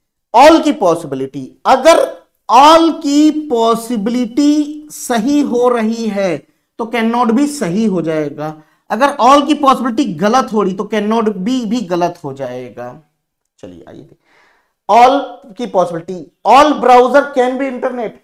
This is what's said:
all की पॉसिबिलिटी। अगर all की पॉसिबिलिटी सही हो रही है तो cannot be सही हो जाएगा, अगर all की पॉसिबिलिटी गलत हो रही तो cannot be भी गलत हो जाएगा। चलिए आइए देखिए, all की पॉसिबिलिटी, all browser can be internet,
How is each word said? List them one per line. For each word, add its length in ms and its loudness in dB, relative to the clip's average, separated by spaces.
all 300 6
की 80 0
पॉसिबिलिटी। 760 -4
अगर 400 4
all 420 6
की 460 0
पॉसिबिलिटी 1400 -2
सही 500 -2
हो 280 0
रही 380 -2
है 300 -4
तो 60 -8
cannot 520 -2
be 100 2
सही 380 -4
हो 160 -2
जाएगा, 520 -6
अगर 320 -2
all 260 4
की 60 2
पॉसिबिलिटी 600 -2
गलत 380 -2
हो 100 0
रही 100 -2
तो 200 -10
cannot 460 -2
be 300 -4
भी 180 -4
गलत 360 -4
हो 100 -10
जाएगा। 560 -14
चलिए 280 -20
आइए 140 -20
देखिए, 160 -20
all 300 6
की 80 -10
पॉसिबिलिटी, 540 -4
all 340 6
browser 420 4
can 240 0
be 100 -4
internet, 440 -8